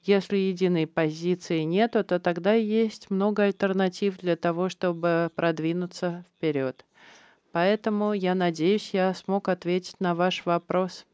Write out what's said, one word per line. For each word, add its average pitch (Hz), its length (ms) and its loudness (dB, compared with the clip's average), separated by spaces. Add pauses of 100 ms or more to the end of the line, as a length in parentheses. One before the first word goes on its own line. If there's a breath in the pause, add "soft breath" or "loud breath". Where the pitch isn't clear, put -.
Если 196 320 2
единой 180 520 0
позиции 165 720 -2
нету, 196 420 2
то 180 160 -2
тогда 175 360 0
есть 220 560 0
много 202 340 0
альтернатив 190 760 0
для 175 160 0
того, 170 340 -2
чтобы 170 680 0
продвинуться 170 880 -2 (120)
вперёд. 139 480 -2 (680 loud breath)
Поэтому, 208 600 0
я 185 220 0
надеюсь, 180 580 0
я 190 220 2
смог 196 340 -4
ответить 180 520 -4
на 175 140 0
ваш 180 300 0
вопрос. 175 680 -2